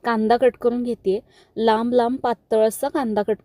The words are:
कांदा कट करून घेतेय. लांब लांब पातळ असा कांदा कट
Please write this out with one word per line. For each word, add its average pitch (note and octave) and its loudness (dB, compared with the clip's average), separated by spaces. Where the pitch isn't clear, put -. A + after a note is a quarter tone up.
कांदा A3+ 0
कट B3 2
करून A#3+ -2
घेतेय. A3 -2
लांब A3+ 0
लांब B3 2
पातळ A3+ 0
असा C4+ -4
कांदा A3 -2
कट G#3 -4